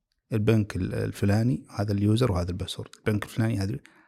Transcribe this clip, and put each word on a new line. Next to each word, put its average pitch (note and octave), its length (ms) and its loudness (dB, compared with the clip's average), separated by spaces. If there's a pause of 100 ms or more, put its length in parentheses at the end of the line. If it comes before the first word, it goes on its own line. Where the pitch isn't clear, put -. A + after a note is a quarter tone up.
(340)
البنك G#2+ 420 2
ال-، F#2 180 -4
الفلاني G#2+ 720 0 (100)
هذا G#2 160 -2
اليوزر G#2+ 400 4
وهذا F2+ 200 -2
الباسورد، - 460 -8
البنك G#2+ 260 -2
الفلاني A2+ 340 -2
هذا، G2+ 220 -4 (280)